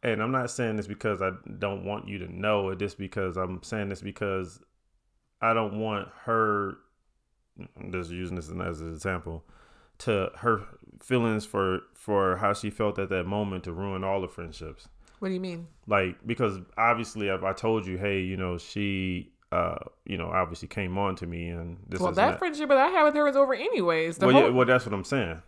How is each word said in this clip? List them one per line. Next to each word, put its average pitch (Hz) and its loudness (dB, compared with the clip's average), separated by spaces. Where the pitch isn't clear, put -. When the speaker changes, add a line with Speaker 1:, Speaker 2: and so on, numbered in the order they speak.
Speaker 1:
and 110 0
I'm 117 0
not 127 -2
saying 113 -2
this 101 -4
because 104 -2
I 95 0
don't 98 -4
want 101 -6
you 101 -8
to 87 -8
know 98 2
it, 92 -4
just 98 -4
because 95 -4
I'm 92 -4
saying 104 -4
this 95 -8
because 95 -6
I 113 2
don't 107 0
want 107 -2
her, 107 2
I'm 92 -10
just 87 -4
using 90 -6
this 80 -8
as 87 -6
an 82 -8
example, 82 -6
to 101 0
her 110 2
feelings 113 2
for, 95 2
for 95 2
how 101 2
she 104 -4
felt 104 0
at 95 -2
that 92 0
moment 98 -2
to 90 -8
ruin 95 -4
all 95 0
the 90 -4
friendships. 80 -12
Speaker 2:
What 190 -4
do 190 -2
you 180 -2
mean? 170 -8
Speaker 1:
Like, 98 2
because 110 0
obviously 110 2
if 92 0
I 95 2
told 110 0
you, 92 -4
"Hey, 98 0
you 92 -2
know, 90 -2
she, 95 -4
uh, 85 0
you 95 -6
know, 82 -4
obviously 85 -2
came 92 -4
on 98 0
to 87 -10
me 85 -6
and 85 -8
this 185 -6
Speaker 2:
Well, 185 2
Speaker 1:
is 175 0
Speaker 2:
that 226 6
Speaker 1:
not," - -4
Speaker 2:
friendship 302 -4
that 277 8
I 269 6
had 359 4
with 294 4
her 294 4
was 285 4
over 277 6
anyways. 170 0
The - 4
Speaker 1:
Well, 131 8
Speaker 2:
whole 139 10
Speaker 1:
yeah, - 4
well, 127 6
that's 127 6
what - -4
I'm 95 -2
saying. 87 -2